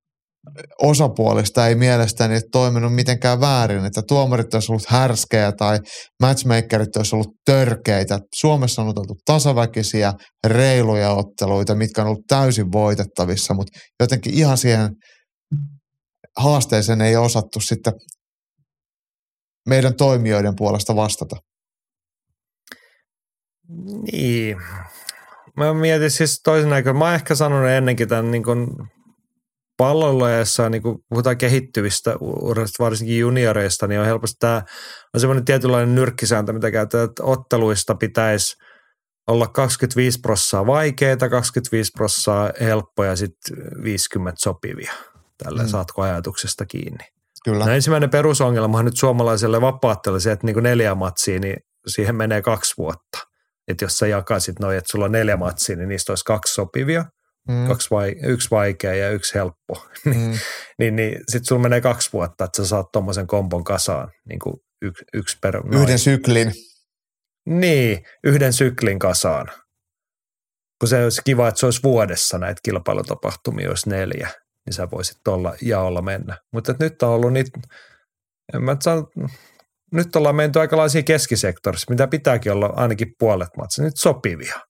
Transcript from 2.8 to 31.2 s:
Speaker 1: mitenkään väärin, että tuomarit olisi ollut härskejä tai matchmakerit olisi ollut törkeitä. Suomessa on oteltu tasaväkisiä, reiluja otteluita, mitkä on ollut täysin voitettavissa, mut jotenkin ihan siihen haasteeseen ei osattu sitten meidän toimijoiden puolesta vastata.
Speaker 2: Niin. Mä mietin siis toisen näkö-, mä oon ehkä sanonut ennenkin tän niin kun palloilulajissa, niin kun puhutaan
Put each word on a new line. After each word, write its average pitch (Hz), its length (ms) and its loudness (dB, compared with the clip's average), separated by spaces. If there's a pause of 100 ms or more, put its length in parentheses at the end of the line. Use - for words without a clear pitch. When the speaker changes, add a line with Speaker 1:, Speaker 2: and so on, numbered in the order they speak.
Speaker 1:
mitenkään 123 460 2
väärin, 117 440 2
että 98 220 -4
tuomarit 123 460 2
olisi 113 180 0
ollut 110 160 -2
härskejä 113 640 2
tai 104 280 0 (420)
matchmakerit 113 760 2
olisi 107 180 -2
ollut 107 200 -2 (100)
törkeitä. 113 760 2 (160)
Suomessa 139 460 0
on 110 60 -2
oteltu 101 280 -6 (100)
tasaväkisiä, 117 880 2 (340)
reiluja 113 640 4
otteluita, 101 640 0
mitkä 110 260 0
on 107 60 0
ollut 107 200 -4
täysin 123 440 2
voitettavissa, 98 840 0
mut 98 160 -4 (300)
jotenkin 123 340 0
ihan 143 240 4
siihen 110 320 2 (1500)
haasteeseen 117 640 2
ei 110 160 4
osattu 117 420 0
sitten - 340 -2 (1800)
meidän 127 260 4
toimijoiden 110 600 2
puolesta 104 400 0
vastata. 107 400 -2 (2750)
Speaker 2:
Niin. 117 460 -2 (1000)
Mä 151 160 2
mietin 156 380 2
siis 151 320 0
toisen 156 260 4
näkö-, 135 240 2
mä 151 120 2
oon 170 80 2
ehkä 160 220 -2
sanonut 139 340 2
ennenkin 127 380 2
tän 117 240 0
niin 117 120 0
kun 120 440 -2 (880)
palloilulajissa, 127 920 2
niin 113 120 -2
kun 113 180 -4 (100)
puhutaan 120 280 0